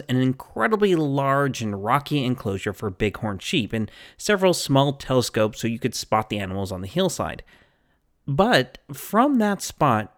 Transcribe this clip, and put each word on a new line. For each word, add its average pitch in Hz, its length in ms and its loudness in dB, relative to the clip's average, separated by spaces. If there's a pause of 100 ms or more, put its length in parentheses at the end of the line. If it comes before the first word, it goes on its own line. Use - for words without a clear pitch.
an 127 100 0
incredibly 196 800 0
large 139 680 0
and 101 200 -4
rocky 139 400 0
enclosure 107 480 -2
for 101 200 -6
bighorn 101 480 -4
sheep 123 340 -2
and 110 160 -2 (260)
several 190 380 2
small 139 400 2
telescopes 117 680 0
so - 80 -2
you 113 120 -4
could 113 160 -4
spot - 340 -2
the 107 80 -4
animals 95 340 -4
on 90 100 -6
the 95 60 -10
hillside. 135 560 -2 (840)
But 147 500 2 (160)
from 247 460 2
that 208 240 0
spot, 110 540 0